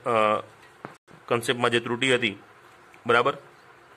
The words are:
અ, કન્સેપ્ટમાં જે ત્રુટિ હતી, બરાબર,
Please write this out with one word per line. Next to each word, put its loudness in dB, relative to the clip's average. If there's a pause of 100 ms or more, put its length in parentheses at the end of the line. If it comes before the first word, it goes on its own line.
અ, 0 (1120)
કન્સેપ્ટમાં -2
જે 2
ત્રુટિ -2
હતી, 0 (680)
બરાબર, 2 (640)